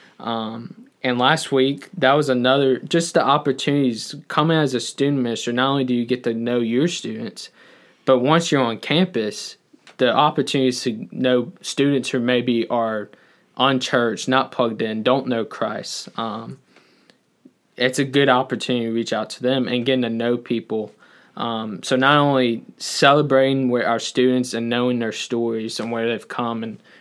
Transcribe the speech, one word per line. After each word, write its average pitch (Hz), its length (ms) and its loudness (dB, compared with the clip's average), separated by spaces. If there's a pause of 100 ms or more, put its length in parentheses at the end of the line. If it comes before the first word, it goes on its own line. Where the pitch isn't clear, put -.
(200)
Um, 113 680 -8 (140)
and 123 160 0
last 143 340 0
week, 139 440 0
that 131 160 4
was 143 160 2
another, 131 520 2
just 170 340 -2
the 156 100 4
opportunities 139 920 0 (140)
coming 160 300 2
as 139 160 0
a 117 60 -2
student 139 420 -2
minister. 117 320 -4
Not 131 160 2
only 139 140 0
do 127 100 0
you 120 100 0
get 123 200 -4
to 117 100 -2
know 120 260 -2
your 120 280 0
students, 113 600 -10 (560)
but 131 140 4
once 156 340 2
you're 139 100 4
on 117 180 -2
campus, 131 760 -2 (400)
the 127 160 4
opportunities 135 680 2
to 117 300 -6
know 123 380 0 (120)
students 139 480 0
who 127 100 -2
maybe 120 480 0
are 110 400 -2 (480)
unchurched, 127 720 0
not 127 240 0
plugged 117 300 -2
in, 110 200 -4
don't 127 260 2
know 113 180 -2
Christ. - 720 -8
Um, 113 400 -8 (1160)
it's 127 220 0
a 143 60 2
good 135 240 4
opportunity 123 580 0
to 113 60 -4
reach 113 200 -4
out 110 180 -4
to - 120 -12
them 127 260 0
and 123 160 -2
getting 131 180 0
to 117 80 -2
know 117 260 0
people. 113 560 -6 (440)
Um, 110 460 -6
so 131 140 0
not 139 220 6
only 131 460 2 (140)
celebrating 135 920 4
with 120 160 0
our 117 140 2
students 127 560 2
and 117 140 -4
knowing 123 320 0
their 113 120 -2
stories 113 680 -4
and 113 100 -6
where 117 180 -2
they've 113 200 -4
come 117 340 -4
and 110 160 -10 (220)